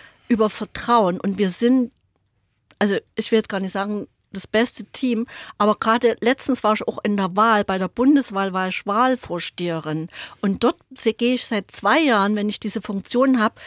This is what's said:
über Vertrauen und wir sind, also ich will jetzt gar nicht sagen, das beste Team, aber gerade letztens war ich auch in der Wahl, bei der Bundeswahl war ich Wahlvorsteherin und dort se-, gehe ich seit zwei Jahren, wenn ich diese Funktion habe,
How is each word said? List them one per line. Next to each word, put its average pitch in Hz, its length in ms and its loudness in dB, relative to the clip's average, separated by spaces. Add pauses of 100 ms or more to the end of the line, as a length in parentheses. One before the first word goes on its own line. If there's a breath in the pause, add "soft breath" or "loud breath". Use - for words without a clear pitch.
(280 loud breath)
über 214 220 2
Vertrauen 214 720 0
und 190 180 -2
wir 196 120 2
sind, 240 420 2 (880)
also 202 180 2 (180)
ich - 180 -6
will 220 60 6
jetzt 214 100 -2
gar 196 120 -4
nicht 190 120 -6
sagen, 202 340 -4 (260)
das - 160 -10
beste 226 380 -2
Team, 240 400 -4 (320 loud breath)
aber 208 180 2
gerade 226 440 0
letztens 254 440 -2
war 214 80 4
ich - 160 -4
auch - 160 -6
in 208 120 0
der 190 200 -2
Wahl, 214 260 4
bei 196 160 -2
der 185 80 -2
Bundeswahl 220 640 2
war 185 140 -2
ich - 180 -6
Wahlvorsteherin 175 1200 -2 (320 loud breath)
und 196 240 0
dort 285 120 2 (220)
se-, 220 160 0
gehe 240 200 0
ich 240 120 -4
seit 208 240 -4
zwei 226 300 2
Jahren, 214 340 2
wenn 208 140 -2
ich 202 100 -6
diese 208 240 -8
Funktion 240 580 0
habe, 214 140 0 (120 loud breath)